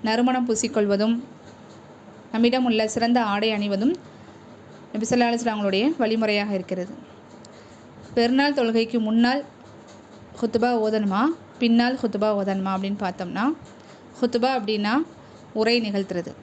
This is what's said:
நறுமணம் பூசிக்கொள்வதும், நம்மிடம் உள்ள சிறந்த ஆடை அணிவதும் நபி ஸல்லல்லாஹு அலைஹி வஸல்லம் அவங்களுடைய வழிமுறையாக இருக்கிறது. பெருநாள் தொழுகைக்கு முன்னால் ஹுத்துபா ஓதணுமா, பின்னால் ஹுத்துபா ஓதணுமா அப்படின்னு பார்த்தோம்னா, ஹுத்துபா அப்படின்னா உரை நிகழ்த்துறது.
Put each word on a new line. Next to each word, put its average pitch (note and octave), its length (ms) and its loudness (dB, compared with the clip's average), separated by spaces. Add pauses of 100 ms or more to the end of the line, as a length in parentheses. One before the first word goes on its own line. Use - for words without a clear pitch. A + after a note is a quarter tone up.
நறுமணம் B3 460 2
பூசிக்கொள்வதும், G#3+ 680 0 (1120)
நம்மிடம் A#3+ 340 2
உள்ள A3 220 0
சிறந்த A#3 360 2
ஆடை G#3 280 0
அணிவதும் G#3 420 0 (1000)
நபி G#3+ 160 -4
ஸல்லல்லாஹு A#3+ 180 4
அலைஹி A#3 100 0
வஸல்லம் A#3 160 -2
அவங்களுடைய G#3+ 460 2
வழிமுறையாக G#3+ 540 0
இருக்கிறது. F#3 400 -4 (1200)
பெருநாள் C4 400 4
தொழுகைக்கு A3+ 460 0
முன்னால் A#3 440 2 (1000)
ஹுத்துபா A#3 340 0
ஓதணுமா, G#3+ 460 0 (380)
பின்னால் A#3+ 360 4
ஹுத்துபா G#3+ 340 0
ஓதணுமா F#3+ 440 0
அப்படின்னு G3 260 -4
பார்த்தோம்னா, F#3 540 -2 (680)
ஹுத்துபா A#3+ 300 0
அப்படின்னா G#3+ 420 -2 (600)
உரை A3+ 280 2
நிகழ்த்துறது. G3 600 -4